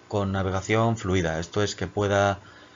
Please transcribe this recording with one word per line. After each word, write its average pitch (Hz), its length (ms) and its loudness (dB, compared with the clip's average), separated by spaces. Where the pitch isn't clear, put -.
con 98 260 -2
navegación 98 640 0
fluida. 87 440 0
Esto 101 240 -2
es 101 100 -2
que 92 140 -6
pueda, 101 500 2